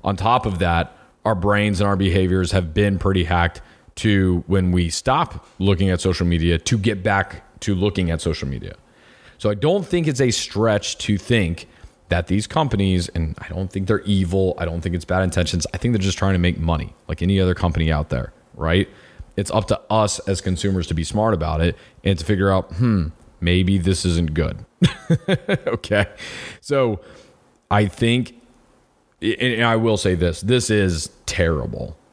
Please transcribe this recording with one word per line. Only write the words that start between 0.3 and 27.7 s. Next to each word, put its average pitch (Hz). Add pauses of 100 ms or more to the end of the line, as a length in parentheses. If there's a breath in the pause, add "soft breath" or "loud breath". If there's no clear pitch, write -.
of 95
that, 85 (300 loud breath)
our 110
brains 101
and 104
our 98
behaviors 92
have 90
been 101
pretty 95
hacked 85 (360 loud breath)
to, 95
when 90
we 87
stop - (120)
looking 95
at 90
social 92
media, 85
to 113
get 98
back 98 (180)
to 101
looking 92
at 82
social 73
media. 50 (600 loud breath)
So 107
I 104
don't 160
think 175
it's 135
a 127
stretch -
to 104
think 92 (420 loud breath)
that 87
these 98
companies, 98
and 78
I -
don't 90
think 95
they're 104
evil, 95
I 87
don't 85
think 85
it's 87
bad 92
intentions, 87
I -
think 123
they're 107
just 95
trying 98
to 92
make 87
money 80 (140)
like 80
any 95
other 90
company 80
out 76
there, 62 (220)
right? 82 (480 loud breath)
It's 98
up 107
to - (100)
us 107
as 98
consumers 92
to 87
be 80
smart 107
about 80
it 85 (280 loud breath)
and 95
to -
figure 98
out, 95
"Hmm, 101 (320)
maybe 90
this 90
isn't 85
good." 76 (160)
<laughs> - (380)
Okay? 104 (540 loud breath)
So 127 (680 loud breath)